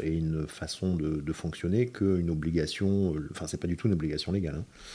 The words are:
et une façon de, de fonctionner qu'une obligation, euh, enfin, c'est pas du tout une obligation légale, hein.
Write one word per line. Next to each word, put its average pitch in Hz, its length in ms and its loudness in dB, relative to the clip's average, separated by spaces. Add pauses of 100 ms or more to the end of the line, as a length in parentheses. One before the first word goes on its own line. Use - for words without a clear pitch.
et 80 120 0
une 80 320 0
façon - 480 -2
de, 78 260 0
de 78 120 -2
fonctionner 90 540 0
qu'une 95 420 2
obligation, 82 840 2
euh, 76 160 -4
enfin, - 160 -8
c'est - 120 -6
pas 87 80 -2
du 85 100 0
tout - 100 0
une 104 60 6
obligation 78 380 0
légale, 85 280 0
hein. 110 60 -6 (300)